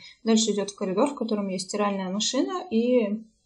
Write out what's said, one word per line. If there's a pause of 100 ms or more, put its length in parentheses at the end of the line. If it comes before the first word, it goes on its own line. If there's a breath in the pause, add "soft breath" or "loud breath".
(240 loud breath)
Дальше
идёт
в
коридор,
в
котором
есть
стиральная
машина
и (240)